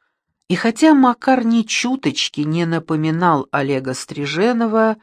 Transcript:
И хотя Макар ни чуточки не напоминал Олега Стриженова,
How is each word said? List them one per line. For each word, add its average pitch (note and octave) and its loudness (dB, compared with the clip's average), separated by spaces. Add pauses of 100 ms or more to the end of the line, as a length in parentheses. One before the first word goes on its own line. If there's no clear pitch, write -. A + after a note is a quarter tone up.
(460)
И F3+ -2
хотя A#3 4
Макар B3+ 2
ни A3+ 2
чуточки A3+ -4
не D#3+ -2
напоминал D#3+ 0
Олега C3+ -2
Стриженова, A3 -2